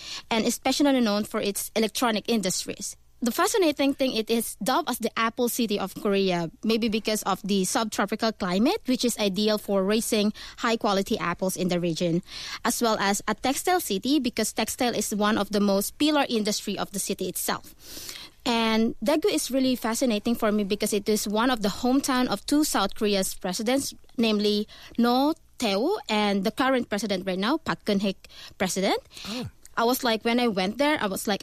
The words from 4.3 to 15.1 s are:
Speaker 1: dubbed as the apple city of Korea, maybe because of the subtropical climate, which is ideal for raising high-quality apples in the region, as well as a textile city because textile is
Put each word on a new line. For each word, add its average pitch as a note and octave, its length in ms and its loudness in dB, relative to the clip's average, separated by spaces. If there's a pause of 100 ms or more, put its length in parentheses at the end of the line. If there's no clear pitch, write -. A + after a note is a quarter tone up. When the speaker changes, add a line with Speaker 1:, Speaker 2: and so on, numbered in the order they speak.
Speaker 1:
dubbed C4 280 0
as B3+ 80 -4
the A3 180 -2
apple A3+ 320 0
city G#3 300 0
of F#3+ 180 -6
Korea, F#3+ 540 2 (120)
maybe A3+ 280 0
because G#3+ 320 -2
of G3 180 -2
the G3 240 0
subtropical A3 680 0
climate, G#3+ 520 0
which B3+ 180 0
is A#3+ 140 2
ideal G#3 400 2
for G3+ 260 0
raising G#3+ 520 2 (240)
high-quality G#3 580 0
apples F3 400 -2
in F3+ 120 -2
the F3 120 0
region, E3+ 400 0 (460)
as A#3+ 160 0
well A3+ 180 2
as G3+ 260 0
a G#3+ 60 0
textile C#4+ 480 0
city B3+ 400 0
because A#3 320 -2
textile A#3+ 400 -2
is - 220 -2